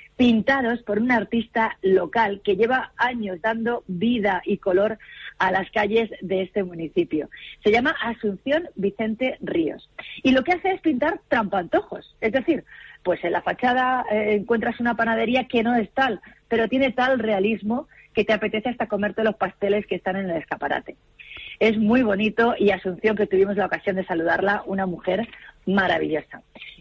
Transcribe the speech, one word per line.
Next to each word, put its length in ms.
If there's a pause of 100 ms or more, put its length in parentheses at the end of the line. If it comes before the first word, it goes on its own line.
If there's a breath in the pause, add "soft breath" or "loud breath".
(160 loud breath)
pintados 640
por 160
un 140
artista 680
local 600
que 140
lleva 400
años 440
dando 460
vida 580
y 140
color 400 (400 loud breath)
a 140
las 180
calles 400 (120)
de 200
este 220
municipio. 640 (340 loud breath)
Se 80
llama 320
Asunción 720
Vicente 640
Ríos. 480 (340 loud breath)
Y 100
lo 100
que 100
hace 200
es 80
pintar 480
trampantojos. 920
Es 120
decir, 320 (380 loud breath)
pues 200
en 100
la 100
fachada, 680
eh, 240
encuentras 460
una 160
panadería 500
que 160
no 140
es 160
tal, 280 (280 loud breath)
pero 200
tiene 220
tal 280
realismo 680 (280 loud breath)
que 100
te 80
apetece 380
hasta 180
comerte 340
los 140
pasteles 500
que 80
están 220
en 140
el 80
escaparate. 580 (640 loud breath)
Es 180
muy 240
bonito 560
y 120
Asunción, 460
que 100
tuvimos 300
la 100
ocasión 300
de 80
saludarla, 640
una 200
mujer 420 (380 loud breath)
maravillosa. 760 (380 loud breath)